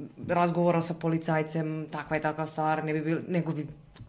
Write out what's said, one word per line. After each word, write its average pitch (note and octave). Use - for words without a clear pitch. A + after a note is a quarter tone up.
razgovora F3
sa E3
policajcem, D#3
takva D3+
je D3+
takva D#3
stvar, D#3
ne D#3
bi D#3
bilo, D#3+
nego E3
bi D3